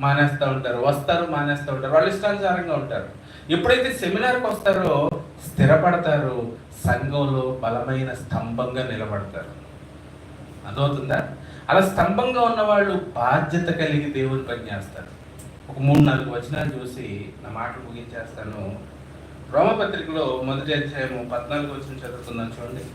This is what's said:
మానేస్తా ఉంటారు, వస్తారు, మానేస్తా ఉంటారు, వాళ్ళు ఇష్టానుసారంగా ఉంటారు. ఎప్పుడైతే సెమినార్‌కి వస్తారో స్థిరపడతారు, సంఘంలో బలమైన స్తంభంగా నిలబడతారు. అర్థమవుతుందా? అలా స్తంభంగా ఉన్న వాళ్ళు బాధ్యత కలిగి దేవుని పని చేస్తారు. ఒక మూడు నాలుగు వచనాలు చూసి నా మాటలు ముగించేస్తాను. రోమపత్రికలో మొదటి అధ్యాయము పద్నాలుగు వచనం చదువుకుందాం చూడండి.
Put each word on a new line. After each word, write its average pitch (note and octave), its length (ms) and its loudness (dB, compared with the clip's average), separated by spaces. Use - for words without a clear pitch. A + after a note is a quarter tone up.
మానేస్తా C#3+ 500 4
ఉంటారు, B2 240 -2
వస్తారు, E3+ 360 2
మానేస్తా C#3+ 400 -2
ఉంటారు, C3 220 -2
వాళ్ళు D#3+ 180 6
ఇష్టానుసారంగా F#3+ 680 0
ఉంటారు. G#2+ 260 -6
ఎప్పుడైతే B3 340 4
సెమినార్‌కి B3 460 2
వస్తారో F#3 480 2
స్థిరపడతారు, D3+ 920 4
సంఘంలో C#3 580 2
బలమైన C3 480 -2
స్తంభంగా B2 600 -2
నిలబడతారు. G#2 600 -6
అర్థమవుతుందా? C#3 520 0
అలా F3+ 100 8
స్తంభంగా A#3+ 680 2
ఉన్న G#3+ 100 0
వాళ్ళు G3+ 220 4
బాధ్యత D#3 460 2
కలిగి D3 280 2
దేవుని C3 320 0
పని A2 200 -6
చేస్తారు. F#2+ 400 -10
ఒక C3+ 160 -10
మూడు D3 240 8
నాలుగు - 260 0
వచనాలు B2 400 -4
చూసి B2 300 -10
నా A2 60 -14
మాటలు A#2 280 -8
ముగించేస్తాను. A2+ 760 -12
రోమపత్రికలో D#3+ 680 2
మొదటి C#3 300 -2
అధ్యాయము C3+ 420 -4
పద్నాలుగు D3 400 -4
వచనం C3 280 -10
చదువుకుందాం A#2+ 540 -8
చూడండి. B2+ 280 -10